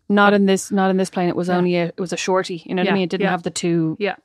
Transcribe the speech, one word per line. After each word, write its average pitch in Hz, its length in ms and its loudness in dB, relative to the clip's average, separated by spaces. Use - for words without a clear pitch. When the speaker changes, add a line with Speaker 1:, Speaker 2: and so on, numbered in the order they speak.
Speaker 1:
Not 202 240 4
in 202 140 4
this, 190 260 0
not 190 180 2
in 185 80 2
this 185 120 -2
plane. 180 180 -2
It 170 80 -2
was 175 120 -2
Speaker 2:
Yeah. 180 80 0
Speaker 1:
only 180 200 2
a, 170 100 0
it 170 140 -10
was 180 120 -6
a 175 40 -4
shorty. 185 480 -2
You - 120 -8
know 180 60 0
what 196 60 0
I - 20 0
Speaker 2:
Yeah, 190 40 2
Speaker 1:
mean? 196 100 0
It 165 60 -4
didn't 190 140 -2
Speaker 2:
yeah. 190 60 0
Speaker 1:
have 180 120 -4
the 175 80 -6
two, 165 500 0
Speaker 2:
Yeah. 202 140 -4